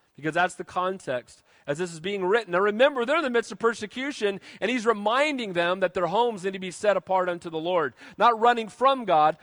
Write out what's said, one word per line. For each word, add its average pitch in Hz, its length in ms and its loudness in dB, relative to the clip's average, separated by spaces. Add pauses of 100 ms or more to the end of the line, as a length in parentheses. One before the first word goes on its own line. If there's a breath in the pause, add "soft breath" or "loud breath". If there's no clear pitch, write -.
(140)
because 147 180 -6
that's 180 220 2
the 180 100 -12
context 180 760 -6 (240 soft breath)
as 147 120 -4
this 175 140 -6
is 160 80 -14
being 196 240 -4
written. 196 280 2
Now 180 80 2
remember, 233 440 2
they're 277 120 0
in 330 80 0
the 262 40 -2
midst 240 220 -2
of 208 80 -12
persecution, 220 840 -4 (200 loud breath)
and 202 100 0
he's 233 160 -2
reminding 233 640 0
them 175 280 0
that 180 140 0
their 180 120 0
homes 208 380 0
need 190 80 -2
to 196 80 -8
be 185 100 -8
set 202 260 0
apart 185 320 0
unto 175 220 -6
the 160 80 -6
Lord. 160 340 -2 (240 loud breath)
Not 220 240 4
running 233 280 4
from 262 360 0
God, 156 380 4